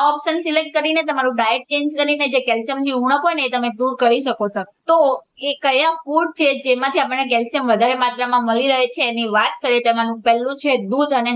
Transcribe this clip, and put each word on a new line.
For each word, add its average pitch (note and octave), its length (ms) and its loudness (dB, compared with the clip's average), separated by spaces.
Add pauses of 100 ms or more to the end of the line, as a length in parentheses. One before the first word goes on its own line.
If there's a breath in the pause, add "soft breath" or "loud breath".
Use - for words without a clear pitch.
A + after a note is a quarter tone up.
ઓપ્શન D#4 340 -2
સિલેક્ટ D#4 320 -2
કરીને D#4 300 0
તમારું C4+ 320 -2
ડાયટ A#3 340 0
ચેન્જ D4 280 -2
કરીને D4 300 0
જે B3+ 120 0
કેલ્શિયમની B3+ 520 -2
ઉણપ C4 320 0
હોય E4+ 120 0
ને C#4+ 100 -2
એ A#3+ 40 -4
તમે A#3+ 200 -2
દૂર B3 260 -2
કરી A#3+ 240 2
શકો A#3+ 280 -2
છો. G3+ 160 -6 (240)
તો E4 100 4 (400)
એ C#4 240 -4
કયા C#4+ 320 2 (120)
ફૂડ D#4+ 320 0
છે D#4 100 2 (180)
જેમાંથી C4 340 0
આપણને B3+ 260 -2
કેલ્શિયમ A#3+ 460 0
વધારે A#3 240 2
માત્રામાં B3 500 0
મળી A#3 220 2
રહે B3+ 200 2
છે B3+ 220 -4
એની A#3 180 -4
વાત G#3+ 340 0
કરીએ A#3+ 180 0
તો A#3+ 100 0
એમાંનું A#3 320 0
પહેલું A#3+ 360 0
છે C#4 200 0
દૂધ C4+ 360 0
અને A#3+ 220 0